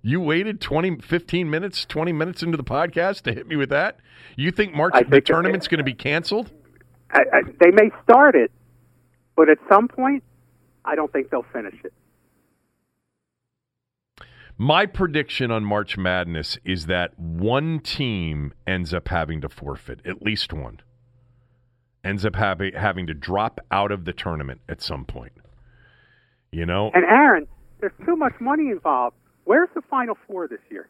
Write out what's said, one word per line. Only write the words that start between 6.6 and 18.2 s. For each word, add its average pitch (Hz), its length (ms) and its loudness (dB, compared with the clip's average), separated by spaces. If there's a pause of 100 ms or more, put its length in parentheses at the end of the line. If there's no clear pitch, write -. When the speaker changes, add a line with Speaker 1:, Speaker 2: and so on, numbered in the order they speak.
Speaker 2:
I, 143 80 8 (120)
I, 139 100 4 (180)
they 175 100 10
may 214 200 8 (120)
start 262 320 8
it, 120 160 4 (840)
but 160 120 8
at 156 100 6 (100)
some 208 180 6
point, 262 380 -2 (600)
I 151 120 -2
don't 151 160 -4
think 135 180 -4
they'll 127 220 -4
finish 107 320 -10
it. - 80 -14 (2750)
Speaker 1:
My 156 280 2
prediction 147 640 -4
on 110 140 -2
March 104 320 -4
Madness 90 680 -4
is 90 220 -6
that 87 320 -4
one 113 600 -2
team 82 760 -6 (120)